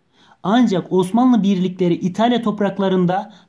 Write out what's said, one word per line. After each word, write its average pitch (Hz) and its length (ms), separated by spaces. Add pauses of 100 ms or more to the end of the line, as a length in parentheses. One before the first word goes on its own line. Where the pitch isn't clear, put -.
(440)
Ancak 196 480
Osmanlı 208 520
birlikleri 180 500
İtalya 226 480
topraklarında 196 920 (160)